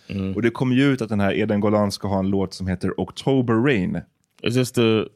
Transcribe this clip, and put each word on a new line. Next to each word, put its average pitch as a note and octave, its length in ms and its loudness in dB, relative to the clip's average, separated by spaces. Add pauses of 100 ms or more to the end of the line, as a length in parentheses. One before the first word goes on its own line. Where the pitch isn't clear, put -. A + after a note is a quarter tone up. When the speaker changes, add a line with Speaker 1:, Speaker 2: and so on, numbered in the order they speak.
Speaker 1:
Mm. F#2+ 280 -6
Speaker 2:
Och G2+ 60 -2
det A#2+ 80 4
kom B2+ 240 0
ju C3 120 4
ut C3 160 2
att A2 80 -6
den G#2+ 100 0
här G2 140 2
Eden G#2 260 0
Golan G#2 320 2
ska - 160 -8
ha G2 120 0
en F#2+ 100 0
låt G2 240 -2
som F#2+ 140 -8
heter F#2 320 -4
October B2+ 540 0
Rain. A2 480 0 (420)
Speaker 1:
Is A#2 100 0
this B2+ 180 0
the A2 320 2 (120)